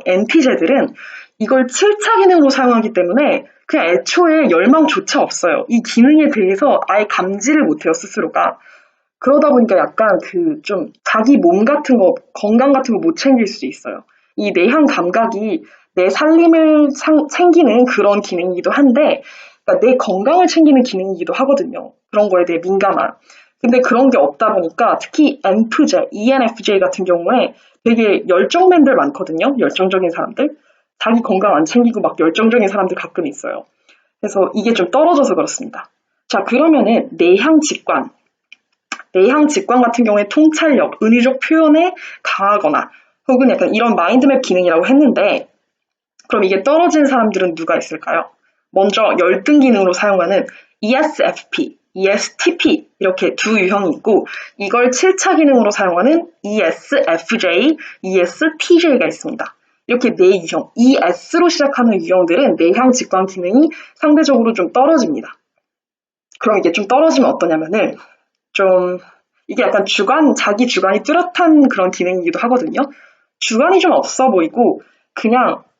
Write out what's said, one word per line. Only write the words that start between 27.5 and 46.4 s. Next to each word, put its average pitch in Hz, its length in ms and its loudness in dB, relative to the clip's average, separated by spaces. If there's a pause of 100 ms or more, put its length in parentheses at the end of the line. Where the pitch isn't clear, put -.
되게 226 440 0
열정맨들 269 680 2
많거든요. 165 640 -4
열정적인 185 500 -2
사람들. 226 460 -6 (440)
자기 233 220 0
건강 196 340 0
안 156 100 0
챙기고 233 360 0
막 165 180 -4
열정적인 214 480 2
사람들 190 280 -2
가끔 - 320 -8
있어요. - 380 -12 (560)
그래서 190 340 -2
이게 220 180 -2
좀 185 160 -2
떨어져서 285 460 2
그렇습니다. - 540 -8 (380)
자, 196 160 -2
그러면은 240 760 2
내향 208 420 4
직관. - 500 -4 (1040)
내향 262 340 4
직관 247 340 0
같은 233 240 0
경우에 208 240 0
통찰력, 311 720 2
은유적 240 380 2
표현에 320 540 2 (300)
강하거나 196 640 -2 (380)
혹은 254 220 2
약간 185 240 -2
이런 220 220 0
마인드맵 254 460 2
기능이라고 180 440 0
했는데 226 640 0 (800)
그럼 214 140 0